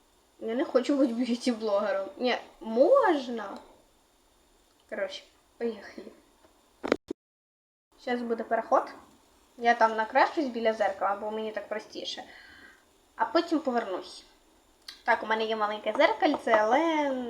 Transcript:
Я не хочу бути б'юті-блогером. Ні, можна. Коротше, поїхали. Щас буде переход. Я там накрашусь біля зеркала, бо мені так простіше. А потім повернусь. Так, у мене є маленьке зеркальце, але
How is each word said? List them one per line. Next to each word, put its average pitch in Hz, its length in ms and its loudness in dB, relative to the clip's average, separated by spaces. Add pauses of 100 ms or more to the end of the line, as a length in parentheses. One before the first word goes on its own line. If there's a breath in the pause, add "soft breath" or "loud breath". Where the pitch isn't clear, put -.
(400)
Я 226 160 -6
не 262 100 -2
хочу 262 320 0
бути 262 160 2
б'юті-блогером. 214 1040 -2
Ні, 240 200 0 (220)
можна. 247 1000 2 (1300)
Коротше, 196 340 -6 (340)
поїхали. 220 500 -8 (1900)
Щас 247 200 -4
буде 226 220 -4
переход. - 480 2 (680)
Я 233 160 4
там 220 220 4
накрашусь 269 500 2
біля 226 280 0
зеркала, 202 420 0
бо 214 160 -6
мені 220 200 -6
так 202 180 -8
простіше. - 540 -10 (920 loud breath)
А 226 100 0
потім 330 340 0
повернусь. 214 640 -4 (800)
Так, 226 200 0
у - 20 -10
мене 220 200 0
є 220 100 -2
маленьке 214 420 -2
зеркальце, 294 540 2
але 277 600 2 (180)